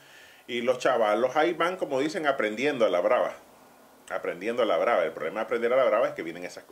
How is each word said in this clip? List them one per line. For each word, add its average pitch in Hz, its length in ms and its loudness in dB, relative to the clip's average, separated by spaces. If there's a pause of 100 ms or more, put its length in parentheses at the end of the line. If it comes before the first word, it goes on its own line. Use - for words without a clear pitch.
(480)
Y 120 140 -4
los 120 160 0
chavalos 120 580 2
ahí 165 160 4
van, 170 240 0
como 147 240 -2
dicen, 156 260 -2
aprendiendo 120 600 0
a - 20 6
la 87 120 2
brava. 101 340 2 (760)
Aprendiendo 92 520 -4
a 110 40 2
la 87 120 2
brava. 92 260 2
El 80 80 -2
problema 87 280 -6
de 110 40 -2
aprender 117 300 -2
a - 20 4
la 131 80 4
brava 117 240 2
es 147 60 -10
que 98 80 -8
vienen 85 220 -10
esas, - 280 -14